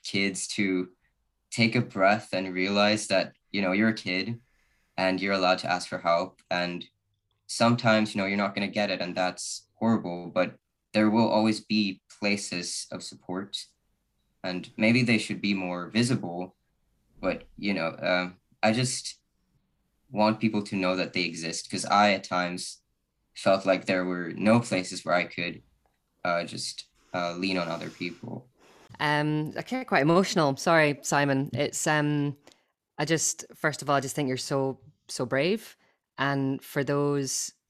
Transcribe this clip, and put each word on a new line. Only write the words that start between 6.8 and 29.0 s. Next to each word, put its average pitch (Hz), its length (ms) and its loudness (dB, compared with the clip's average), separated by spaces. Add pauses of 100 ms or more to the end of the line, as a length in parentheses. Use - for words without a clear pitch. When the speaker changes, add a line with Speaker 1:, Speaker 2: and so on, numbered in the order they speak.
Speaker 1:
sometimes, 113 640 4
you 107 80 -2
know, 95 60 0
you're 98 100 -2
not 98 180 0
gonna 101 120 -2
get 104 240 -2
it, 90 100 -2
and 87 140 -6
that's - 600 -4
horrible, 87 580 0
but 90 240 0 (360)
there 107 160 6
will 113 200 4
always 107 360 4
be 104 360 0 (180)
places 101 720 -4
of 80 100 -10
support, - 640 -10 (760)
and 90 340 -8
maybe 113 240 4
they 117 160 4
should 101 240 -6
be 101 140 -2
more 90 340 -6
visible. 98 680 -2 (640)
But, 90 280 -4 (100)
you 101 160 -2
know, 82 260 -4
um, 90 380 -2 (240)
I 110 120 4
just - 460 -4 (920)
want 107 280 2
people 107 240 0
to 101 120 -6
know 92 200 0
that 87 180 -4
they 90 100 0
exist, 82 480 -6
'cause 92 140 -6
I 104 280 6
at 95 100 -2
times 90 600 -4 (500)
felt 98 320 2
like 92 200 2
there 92 200 0
were 87 280 -4
no 110 260 4
places 92 440 -4
where 87 120 2
I 87 80 2
could, - 400 -8 (600)
uh, 87 200 0
just, - 420 -10 (280)
uh, 87 220 -2
lean 92 220 -2
on 85 100 -2
other 82 220 -8
people. - 640 -12 (460)
Speaker 2:
Um, 151 580 0